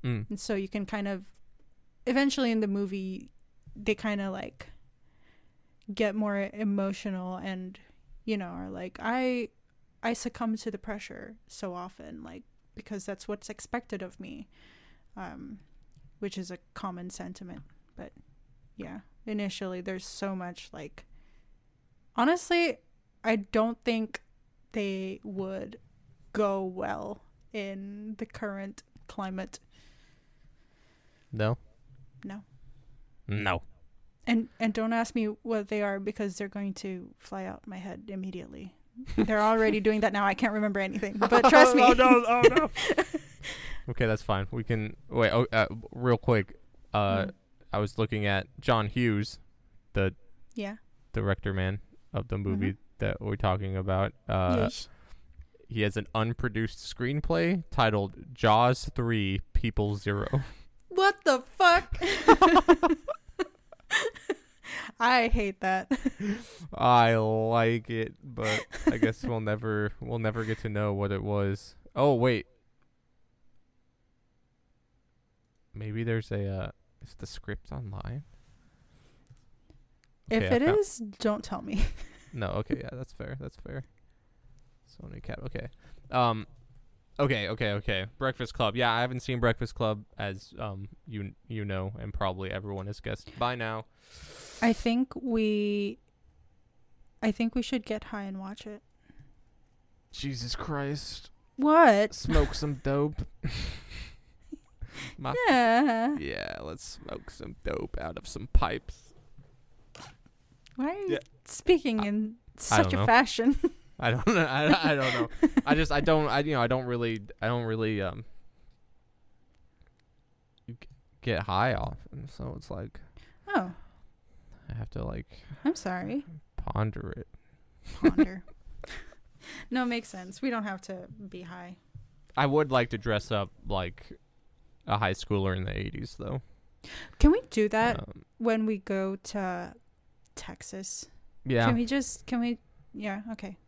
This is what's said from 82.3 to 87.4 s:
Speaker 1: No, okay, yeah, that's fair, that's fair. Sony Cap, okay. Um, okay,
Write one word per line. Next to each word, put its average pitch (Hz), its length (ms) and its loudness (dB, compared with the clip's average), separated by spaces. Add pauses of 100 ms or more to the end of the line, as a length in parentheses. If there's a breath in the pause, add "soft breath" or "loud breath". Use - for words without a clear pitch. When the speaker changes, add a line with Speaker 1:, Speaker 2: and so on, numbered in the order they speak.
Speaker 1:
No, 107 140 -4
okay, 98 340 -4
yeah, - 120 -10
that's 127 180 -12
fair, - 300 -12
that's 135 160 -12
fair. 135 260 -12 (1080)
Sony - 320 -18
Cap, - 260 -10
okay. - 200 -8 (440 soft breath)
Um, 117 360 2 (720)
okay, 120 300 2